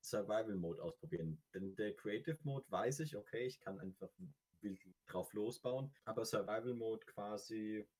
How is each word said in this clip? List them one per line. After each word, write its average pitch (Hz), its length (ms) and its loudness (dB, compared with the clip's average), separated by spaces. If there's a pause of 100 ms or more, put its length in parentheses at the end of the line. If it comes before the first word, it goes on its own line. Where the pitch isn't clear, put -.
Survival 107 540 2
Mode 85 260 0
ausprobieren. 82 580 -2 (140)
Denn 95 220 -4
der 107 180 2
Creative 131 480 0
Mode 139 260 -2
weiß 113 320 4
ich, 151 160 -2
okay, 117 300 -2
ich 127 140 -4
kann 98 180 -6
einfach 92 320 -8 (520)
wild 98 180 -2 (260)
drauf - 280 -2
losbauen. 127 600 0 (100)
Aber 117 200 0
Survival 120 500 2
Mode 113 320 0
quasi, 107 800 -2 (120)